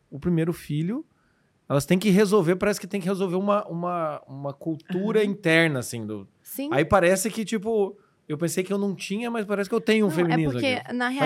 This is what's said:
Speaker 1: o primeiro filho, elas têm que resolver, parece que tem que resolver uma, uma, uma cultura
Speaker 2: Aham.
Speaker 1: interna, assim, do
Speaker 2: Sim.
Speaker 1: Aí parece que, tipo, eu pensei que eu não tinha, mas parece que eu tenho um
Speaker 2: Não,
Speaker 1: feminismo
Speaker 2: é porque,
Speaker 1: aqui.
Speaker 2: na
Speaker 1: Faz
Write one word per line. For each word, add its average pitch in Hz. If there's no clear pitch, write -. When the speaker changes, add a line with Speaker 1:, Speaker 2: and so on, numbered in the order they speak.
Speaker 1:
o 143
primeiro 165
filho, 165
elas 139
têm 180
que 202
resolver, 185
parece 202
que 190
tem 196
que 165
resolver 185
uma, 202
uma, 170
uma 139
cultura 185
Speaker 2:
Aham. 208
Speaker 1:
interna, 160
assim, 117
do 104
Speaker 2:
Sim. -
Speaker 1:
Aí 156
parece 190
que, 220
tipo, 208
eu 151
pensei 175
que 190
eu 202
não 202
tinha, 214
mas 226
parece 196
que 226
eu 226
tenho 214
um -
Speaker 2:
Não, 156
Speaker 1:
feminismo 160
Speaker 2:
é -
porque, 120
Speaker 1:
aqui. -
Speaker 2:
na 247
Speaker 1:
Faz 254